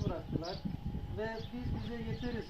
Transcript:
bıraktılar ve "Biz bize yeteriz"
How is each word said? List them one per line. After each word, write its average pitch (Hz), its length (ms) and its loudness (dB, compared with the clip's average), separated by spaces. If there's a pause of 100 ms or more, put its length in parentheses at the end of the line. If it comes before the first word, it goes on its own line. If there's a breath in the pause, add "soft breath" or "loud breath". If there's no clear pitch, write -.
bıraktılar 165 520 2 (600)
ve 226 180 2 (160)
"Biz 240 120 -2 (200)
bize 233 180 0
yeteriz" 220 480 0